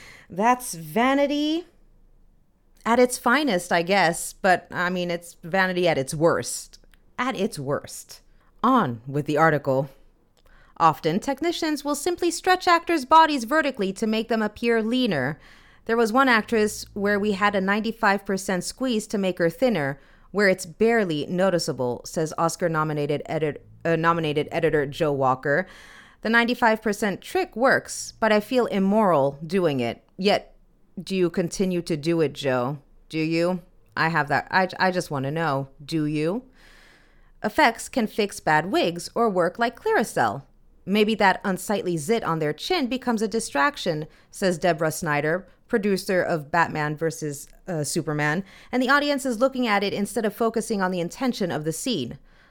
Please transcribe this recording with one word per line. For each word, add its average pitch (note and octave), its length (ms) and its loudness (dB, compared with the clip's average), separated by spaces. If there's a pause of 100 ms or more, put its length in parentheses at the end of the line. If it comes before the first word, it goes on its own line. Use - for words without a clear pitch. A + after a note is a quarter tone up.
(300)
That's A#3 440 0
vanity C#4 920 0 (1200)
at A#3 120 2
its B3 200 4
finest, A#3+ 560 0
I E3+ 80 4
guess. F3 500 0
But, - 400 2
I F3+ 180 -2
mean, F3+ 220 -4
it's F3 320 -8
vanity F3+ 420 0
at D#3 120 2
its C3+ 160 -4
worst. - 680 0 (400)
At B3 160 -4
its G3 240 -4
worst. - 640 -8 (420)
On G3 420 2
with C#3+ 200 -4
the D3+ 120 0
article. C#3+ 520 2 (880)
"Often, D#3+ 420 2
technicians D#4 640 -2
will D4 100 -2
simply F4 380 -2
stretch F#4 380 0
actors' E4+ 340 2
bodies D#4 400 6
vertically C4 500 0
to A3 140 -4
make A3 220 0
them A3 120 0
appear A3+ 400 0
leaner. G#3 560 0 (480)
There A#3 120 0
was A3+ 160 2
one C4 160 4
actress G#3+ 640 0
where G3+ 260 0
we G#3 140 0
had G3+ 200 2
a G3 80 2
ninety-five G3+ 640 0
percent F#3+ 380 -2
squeeze A#3+ 440 -4
to A3 100 -4
make F#3 220 -2
her E3+ 100 2
thinner, E3 500 0 (320)
where G3 160 2
it's F#3 180 2
barely F#3 600 0
noticeable," E3 800 0
says D#3 320 -4
Oscar-nominated D#3 880 0
edit-, D#3 380 -4 (200)
uh, E3 120 2
nominated D#3+ 540 0
editor D3+ 340 0
Joe D3 260 -2
Walker. C3+ 560 0 (540)
"The G#3+ 80 -4
ninety-five A#3 520 2
percent G3+ 400 -2
trick - 340 -4
works, - 640 0
but A3 120 2
I G#3+ 80 6
feel A#3 280 0
immoral F#3+ 800 2
doing D#3+ 340 0
it. A#2 240 -4 (140)
Yet, F#3+ 380 0 (460)
do F#3+ 140 -6
you F3+ 140 2
continue F3+ 540 -2
to E3+ 120 -4
do E3 240 0
it, C#3+ 140 0
Joe? C3+ 460 -2 (280)
Do D#3+ 120 -6
you? E3+ 420 0 (340)
I D#3+ 140 0
have D3+ 180 0
that. C#3 240 0
I, F#3 160 2 (100)
I F#3 140 2
just F3+ 180 -4
want C#3 140 -4
to C3+ 80 -4
know. D3 380 -2 (140)
Do D3+ 220 -4
you? D#3 380 -2 (1000)
Effects A#3 460 2
can A3 180 -2
fix - 360 -4
bad D#3 280 2
wigs F#3 460 -2
or A3+ 140 2
work F3+ 280 0
like A#3 220 -2
Clearasil. C#3+ 640 0 (420)
Maybe G#3 300 2
that G3 300 4
unsightly F#3 500 -2
zit E3+ 300 -2
on D#3+ 140 -2
their D3+ 120 0
chin D4+ 360 -2
becomes A#3+ 340 -2
a A3+ 80 -2
distraction," A3 800 -2 (220)
says F3+ 280 -2
Deborah E3 340 0
Snyder, D#3 560 -2 (220)
producer G3 520 0
of D3+ 300 -2
Batman D#3 460 0
versus, D3+ 500 -6 (180)
uh, D#3 200 -4
Superman, D3+ 580 -2 (300)
"and B3+ 100 0
the A#3+ 60 0
audience C#4+ 360 2
is A#3+ 140 -2
looking B3+ 280 0
at G3+ 160 2
it G3+ 100 -2
instead G#3 320 -2
of G3+ 100 -2
focusing A3+ 460 -2
on F#3 100 0
the F3+ 80 -2
intention F#3+ 500 -2
of D3 140 -4
the D#3+ 80 -4
scene. D3+ 460 -4 (340)